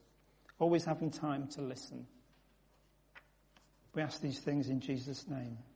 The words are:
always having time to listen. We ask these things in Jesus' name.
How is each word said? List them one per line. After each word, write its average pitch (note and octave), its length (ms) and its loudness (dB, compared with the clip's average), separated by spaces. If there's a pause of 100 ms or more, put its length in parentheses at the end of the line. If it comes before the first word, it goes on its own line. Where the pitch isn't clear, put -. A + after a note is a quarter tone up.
(600)
always E3 260 6
having D#3 260 0
time C#3+ 360 -2
to - 140 -8
listen. B2+ 460 -8 (1900)
We D#3 80 0
ask D3 200 -2
these C#3 180 -2
things C#3+ 300 2
in C3+ 100 2
Jesus' C3 480 -4
name. A#2+ 300 -6 (180)